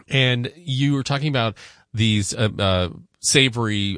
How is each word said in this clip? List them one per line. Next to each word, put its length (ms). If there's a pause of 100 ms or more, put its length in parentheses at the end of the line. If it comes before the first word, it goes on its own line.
And 480
you 380
were 80
talking 260
about 260 (380)
these, 400
uh, 160 (100)
uh, 300 (300)
savory 800